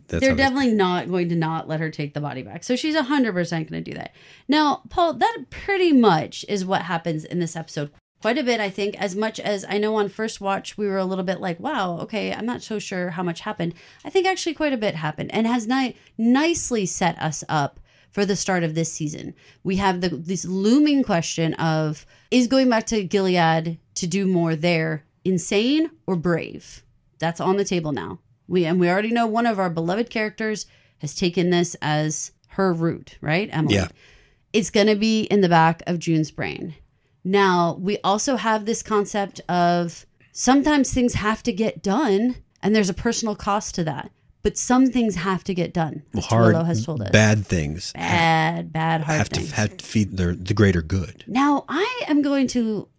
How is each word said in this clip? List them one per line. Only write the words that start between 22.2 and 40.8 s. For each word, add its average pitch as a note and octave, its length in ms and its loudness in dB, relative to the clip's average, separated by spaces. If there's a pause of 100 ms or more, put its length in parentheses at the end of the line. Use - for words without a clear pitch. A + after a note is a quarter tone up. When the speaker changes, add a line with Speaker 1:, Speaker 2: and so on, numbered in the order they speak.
Speaker 2:
is B3 160 4
going C4 220 4
back A3+ 180 0
to G#3+ 160 0
Gilead E3 720 2 (180)
to F#3+ 120 -4
do F#3+ 180 0
more E3+ 300 2
there D#3+ 480 0 (220)
insane A#3 640 2 (180)
or F#3 80 0
brave? - 680 -4 (380)
That's E3 220 -4
on F#3 160 2
the G3 80 0
table E3 260 -2
now. F#2+ 280 -8 (280)
We, F3+ 160 0
and E3+ 160 2
we F3 100 4
already G#3 220 0
know A#3 160 2
one A#3 180 0
of G#3+ 140 2
our F#3 100 0
beloved F3 400 -2
characters G#3+ 560 -4 (340)
has D3 140 -8
taken F3+ 360 0
this F3 320 2
as D3+ 500 -2 (180)
her F#3+ 220 0
route, E3 480 -4
right, F3 320 -2
Emily? D3+ 240 2
Speaker 1:
Yeah. F2+ 140 0 (640)
Speaker 2:
It's G#3+ 160 2
gonna G#3+ 260 4
be A3 280 2
in G3+ 180 2
the F3+ 80 6
back E3 360 4
of F3 140 -4
June's D#3+ 320 0
brain. G2+ 440 -6 (480)
Now, F3+ 580 4
we G3 220 0
also G#3+ 340 2
have G#3+ 280 0
this A3+ 180 -2
concept G3+ 680 -2
of F3 560 2 (260)
sometimes C#4 600 4